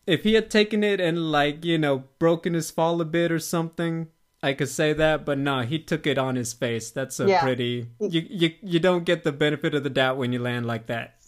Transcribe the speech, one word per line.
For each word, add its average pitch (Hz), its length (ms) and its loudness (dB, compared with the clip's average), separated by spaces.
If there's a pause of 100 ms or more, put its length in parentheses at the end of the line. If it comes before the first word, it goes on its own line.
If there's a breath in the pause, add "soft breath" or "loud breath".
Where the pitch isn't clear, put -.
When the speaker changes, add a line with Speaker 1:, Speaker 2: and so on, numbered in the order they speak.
Speaker 1:
If 175 180 2
he 214 120 4
had 214 160 2
taken 214 320 2
it 202 180 2
and, 165 300 0
like, 147 340 0
you 170 120 2
know, 139 280 0 (120)
broken 165 360 2
his 160 180 -2
fall 170 300 0
a 165 40 -2
bit 170 240 0
or 165 100 0
something, 165 680 -4 (340)
I 139 120 0
could 135 160 -2
say 151 240 0
that, 156 320 0
but 143 120 -2
no, 139 240 0
he 131 180 -4
took 160 280 -4
it 135 100 2
on 131 180 0
his 120 180 -4
face. 117 380 -4
That's 135 280 -8
a 185 80 0
Speaker 2:
Yeah. 185 140 6
Speaker 1:
pretty, 123 480 -2 (100)
Speaker 2:
He 208 80 -2
Speaker 1:
you, 165 220 -2
you, 170 320 0
you 170 180 0
don't 175 240 2
get 170 200 0
the 151 100 0
benefit 151 420 0
of 139 80 -2
the 143 60 -4
doubt 131 280 0
when 123 140 -2
you 123 80 -2
land 120 260 -4
like 117 220 -4
that. 120 280 -8 (120)